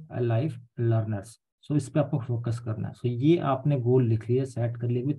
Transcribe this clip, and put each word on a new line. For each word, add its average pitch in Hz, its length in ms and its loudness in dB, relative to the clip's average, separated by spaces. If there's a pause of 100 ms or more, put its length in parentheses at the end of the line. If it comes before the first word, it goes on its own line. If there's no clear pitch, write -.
(220)
life 120 340 0 (240)
learners। 110 500 0 (400)
So 147 60 0
इस 147 140 0
पे 156 100 0
आपको 147 200 0
focus 117 400 -4
करना 113 280 -6
है। - 60 -10
So - 120 -8
ये 127 320 4 (140)
आपने 139 300 0
goal 127 260 4
लिख 113 220 0
लिया, 131 160 2
set 117 320 -4
कर 120 100 -4
लिया 120 180 0
कि 147 140 0